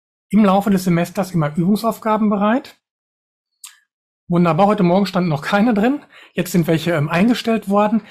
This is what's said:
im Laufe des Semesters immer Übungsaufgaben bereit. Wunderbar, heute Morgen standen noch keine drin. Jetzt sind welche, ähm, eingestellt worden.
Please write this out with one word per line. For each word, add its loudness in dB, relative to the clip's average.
im 4
Laufe 2
des 0
Semesters -2
immer -2
Übungsaufgaben -2
bereit. -2
Wunderbar, 2
heute 0
Morgen 2
standen -4
noch -4
keine 0
drin. 0
Jetzt -4
sind 2
welche, 0
ähm, -2
eingestellt -2
worden. 0